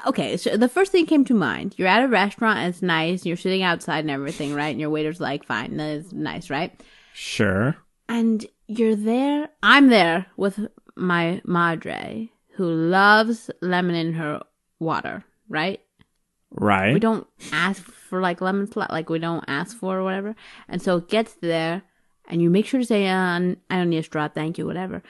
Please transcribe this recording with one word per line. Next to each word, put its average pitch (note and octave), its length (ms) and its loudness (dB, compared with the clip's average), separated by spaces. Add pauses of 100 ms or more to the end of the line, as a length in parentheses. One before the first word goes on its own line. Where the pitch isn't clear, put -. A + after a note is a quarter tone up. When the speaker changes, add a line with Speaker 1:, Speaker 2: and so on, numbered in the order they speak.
Speaker 1:
okay, F3+ 280 -2
so - 200 -2
the A#3+ 120 4
first F#4+ 240 0
thing F4 140 4
came D4+ 180 4
to B3+ 100 2
mind. C3 440 -2
You're F#3 100 2
at A3 160 4
a C#4 40 0
restaurant, G3+ 500 2
and D#3 100 -2
it's F3+ 140 -6
nice, E3+ 400 0
and - 40 -8
you're E3+ 120 -2
sitting F#3 240 -2
outside E3+ 380 -2
and D#3 100 -4
everything, C#3+ 440 -6
right? D3 140 -2
And B2 120 -6
your D3+ 100 -4
waiter's D#3 300 -4
like, C#3+ 240 -6
"Fine, C3 340 -6
that D3+ 100 -6
is D#3 240 -8
nice, D3 380 -8
right?" D#3 280 -6 (360)
Speaker 2:
Sure. G#2+ 640 0 (300)
Speaker 1:
And A3+ 380 0 (220)
you're A3 300 2
there, C4 520 0 (140)
I'm C4+ 260 10
there F#3 380 6 (100)
with G3 240 -2 (340)
my E3+ 520 0
madre, E3+ 840 -2 (260)
who F#3+ 100 -2
loves G3+ 840 4 (120)
lemon F3+ 320 0
in E3 200 -2
her D3+ 280 -6 (360)
water, D#3 460 -4 (240)
right? D#3+ 320 -4 (680)
Speaker 2:
Right. G2+ 420 2
Speaker 1:
We G3 80 4
don't A3 260 0 (260)
ask F3 300 -2
for, - 380 -10
like, F3 200 -2
lemon G3 260 -2
sli-, G#3+ 240 -6
like, D#3+ 200 -6
we E3 80 -2
don't E3 300 -4
ask D#3 280 -6
for F#3+ 220 -4
or F#3+ 60 -2
whatever. G3 300 -6 (340)
And F3+ 140 -6
so F#3 140 2
it F3 120 -4
gets A3 320 -2
there, E3 420 -2 (440)
and E3+ 160 0
you E3+ 80 4
make G#3 160 4
sure C4 140 0
to A#3+ 60 -2
say, G3+ 220 2
uh, F#3 60 0
"I F3+ 420 0 (140)
don't F3+ 200 0
need E3 80 0
a D#3+ 40 -4
straw, D3+ 260 -4
thank D#3+ 300 -6
you," E3 80 -6
whatever. F3+ 440 -8